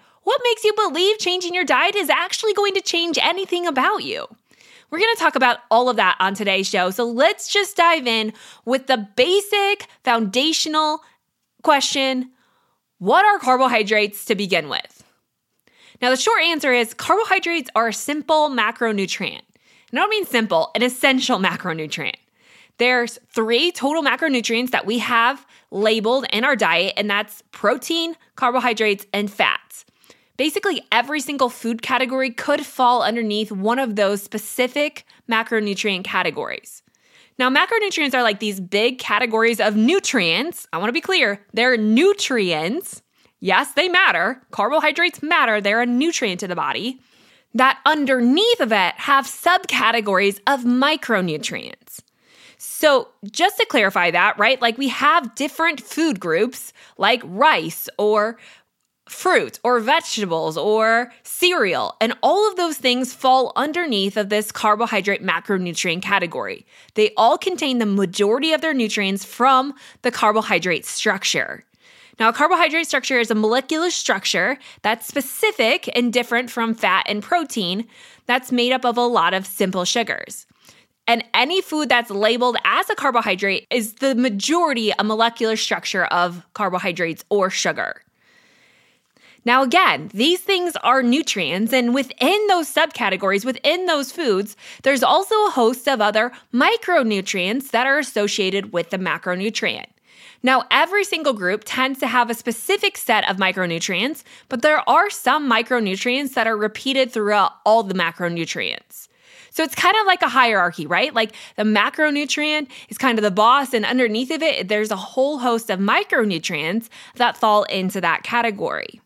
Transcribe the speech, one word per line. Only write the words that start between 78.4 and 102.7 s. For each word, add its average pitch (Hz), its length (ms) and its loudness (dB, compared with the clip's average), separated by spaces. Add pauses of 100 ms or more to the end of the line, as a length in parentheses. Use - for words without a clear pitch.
made 247 220 2
up 254 120 -2
of 240 120 2
a 240 100 2
lot 185 280 2
of 190 120 -4
simple 185 380 -2
sugars. - 640 -4 (600)
And 233 180 2 (100)
any 311 280 2
food 302 260 -4
that's 240 220 2
labeled 226 540 2
as 285 260 0
a 415 40 0
carbohydrate 208 760 -2
is 226 240 -2
the 269 200 0
majority 240 840 0
a 202 60 0
molecular 220 520 0
structure 185 500 -2
of 175 380 0 (100)
carbohydrates 180 760 -4
or 196 180 2
sugar. - 540 -4 (1400)
Now, 254 180 4
again, 254 500 2
these 294 280 2
things 359 420 -2
are 254 220 2
nutrients, 208 680 -2
and 247 220 2
within 285 540 0
those 349 240 2
subcategories, 202 720 0
within 294 420 0
those 285 240 0
foods, 208 460 -2 (260)
there's 262 220 2
also 392 320 2 (100)
a 381 40 2
host 254 360 0
of 269 140 0
other 214 320 0 (200)
micronutrients 247 1160 0
that 240 160 2
are 277 140 2
associated 202 720 -2
with 170 180 -2
the 190 80 -4
macronutrient. 180 880 -4 (560)
Now, 254 300 2
every 330 320 2
single 320 280 -2
group 196 320 -2
tends 262 360 -4
to 277 80 -2
have 240 200 2
a 233 60 -2
specific 381 640 -2